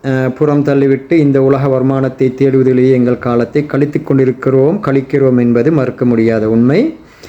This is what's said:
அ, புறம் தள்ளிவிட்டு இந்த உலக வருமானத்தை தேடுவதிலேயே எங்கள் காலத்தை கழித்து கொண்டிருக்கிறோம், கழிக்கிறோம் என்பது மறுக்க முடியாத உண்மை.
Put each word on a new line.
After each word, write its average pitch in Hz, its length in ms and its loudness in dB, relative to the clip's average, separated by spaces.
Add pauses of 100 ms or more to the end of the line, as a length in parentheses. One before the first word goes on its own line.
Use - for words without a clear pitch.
அ, 131 240 -2
புறம் 147 360 0
தள்ளிவிட்டு 139 480 0
இந்த 143 300 2
உலக 135 260 0
வருமானத்தை 131 680 -2
தேடுவதிலேயே 131 540 2
எங்கள் 123 260 0
காலத்தை 120 480 -2
கழித்து 147 360 -2
கொண்டிருக்கிறோம், 135 800 0
கழிக்கிறோம் 135 540 0
என்பது 120 340 2
மறுக்க 131 320 -2
முடியாத 113 460 0
உண்மை. 139 460 0 (320)